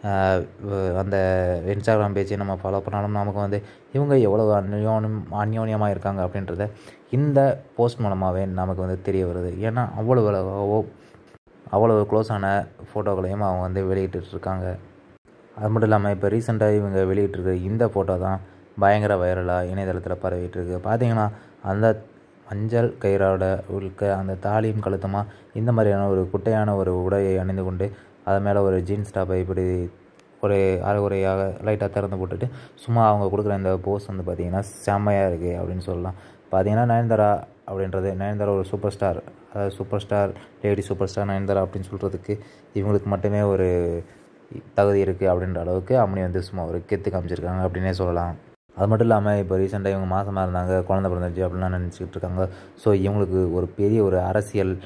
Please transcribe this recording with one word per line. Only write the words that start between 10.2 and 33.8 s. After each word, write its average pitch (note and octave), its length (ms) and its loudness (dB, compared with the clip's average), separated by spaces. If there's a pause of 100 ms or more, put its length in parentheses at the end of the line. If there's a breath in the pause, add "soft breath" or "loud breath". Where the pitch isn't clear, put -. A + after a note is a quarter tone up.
அழகாவோ G2+ 520 0 (840 loud breath)
அவ்வளவு G#2+ 360 6
க்ளோஸான G#2+ 440 0 (380)
ஃபோட்டோக்களையும் G2 580 -2
அவங்க F#2 200 0
வந்து F#2 240 -2
வெளியிட்டுட்டு F#2 440 -2
இருக்காங்க. F#2 360 -6 (920)
அது G#2+ 140 -2
மட்டும் A2 200 2
இல்லாம G2+ 220 4
இப்ப G2+ 180 0
ரீசென்ட்டா A2 440 0
இவங்க G2+ 320 2
வெளியிட்டிருக்க F#2+ 560 0
இந்த A2 240 0
ஃபோட்டோ G2 340 0
தான் F#2+ 200 -2 (400 loud breath)
பயங்கர G#2 360 4
வைரலா F2+ 500 0
இணையதளத்துல F2+ 500 -4
பரவிட்டு F2+ 420 -6
இருக்கு. F2+ 260 -4
பாத்தீங்கன்னா A2+ 420 2 (380 loud breath)
அந்த G2 220 0 (600)
மஞ்சள் A2 440 0 (100)
கயிறோட F#2+ 440 2 (320)
இருக்க G2 260 -6 (140)
அந்த F#2+ 200 -4
தாலியும் G#2+ 480 0
கழுத்துமா G2 380 -2 (320 loud breath)
இந்த A2+ 180 0
மாதிரியான G#2 380 4
ஒரு F#2+ 200 2
குட்டையான G#2 460 0
ஒரு F#2 160 0 (100)
உடையை F#2+ 360 2
அணிந்து F#2+ 260 -2
கொண்டு F#2 220 -2 (400 loud breath)
அது G2 160 2
மேல G2+ 200 2
ஒரு F#2+ 200 2
ஜீன்ஸ் G2+ 320 -4
டாப்பை F#2 260 -2
இப்படி F#2 260 -2 (760)
ஒரு G2+ 160 2 (260)
அரைகுறையாக G2 580 2 (220)
லைட்டா G#2 260 0
திறந்து G2 280 -2
போட்டுட்டு F#2 300 -4 (280 loud breath)
சும்மா A#2 320 2
அவங்க G#2 200 4
கொடுக்குற G2+ 300 0
இந்த F#2+ 200 0
போஸ் G2 320 -2